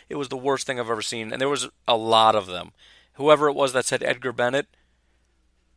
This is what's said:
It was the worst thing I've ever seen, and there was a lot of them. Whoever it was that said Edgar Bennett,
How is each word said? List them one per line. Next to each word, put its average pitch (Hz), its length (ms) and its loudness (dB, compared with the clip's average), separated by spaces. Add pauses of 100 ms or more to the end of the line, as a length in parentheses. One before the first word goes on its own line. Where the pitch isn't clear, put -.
It - 60 -8
was 139 140 -6
the 131 80 -8
worst 131 280 -2
thing 127 140 -6
I've 113 100 -6
ever 110 140 -4
seen, 113 280 -8
and 120 80 -8
there 135 80 -2
was 131 220 -4 (180)
a 120 80 2
lot 113 380 4
of 98 140 -2
them. 87 240 -10 (420)
Whoever 147 340 4
it 139 60 2
was 139 200 0
that 127 120 0
said 127 160 -2
Edgar 127 300 -2
Bennett, 123 340 -2 (1120)